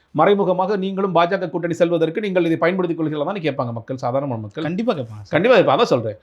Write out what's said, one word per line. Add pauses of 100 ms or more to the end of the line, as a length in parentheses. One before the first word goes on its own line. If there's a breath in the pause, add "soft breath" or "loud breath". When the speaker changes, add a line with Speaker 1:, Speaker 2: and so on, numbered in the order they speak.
(120)
Speaker 1:
மறைமுகமாக
நீங்களும்
பாஜக
கூட்டணி
செல்வதற்கு
நீங்கள்
இதை
பயன்படுத்திக்
கொள்கிறீர்களா
தான்
கேட்பாங்க
மக்கள்,
சாதாரண
மக்கள்.
Speaker 2:
கண்டிப்பா
கேட்பாங்க
சார்.
Speaker 1:
கண்டிப்பா
கேட்பாங்க.
அதான்
சொல்றேன்.